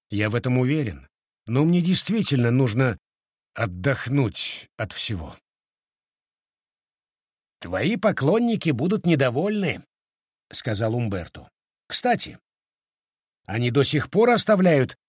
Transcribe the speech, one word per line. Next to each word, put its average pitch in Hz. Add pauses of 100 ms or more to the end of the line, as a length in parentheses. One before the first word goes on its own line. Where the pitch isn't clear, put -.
(100)
я 107
в 107
этом 127
уверен, 127 (380)
но 131
мне 175
действительно 165
нужно 120 (560)
отдохнуть 113
от 107
всего". 85 (2250)
"Твои 104
поклонники 214
будут 170
недовольны", 160 (680)
сказал 113
Умберто. 98 (380)
"Кстати, - (1080)
они 120
до 139
сих 135
пор 233
оставляют 185 (120)